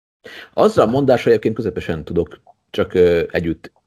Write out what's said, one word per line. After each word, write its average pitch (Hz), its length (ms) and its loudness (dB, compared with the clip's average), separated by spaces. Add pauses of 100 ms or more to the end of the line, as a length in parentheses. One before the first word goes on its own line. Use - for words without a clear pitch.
(540)
Azzal 180 340 2
a 113 40 -2
mondással 131 400 2
egyébként 113 240 0
közepesen 87 480 -6
tudok 85 380 -6 (280)
csak, - 240 -4
ö, 87 380 4
együtt 85 400 -6 (160)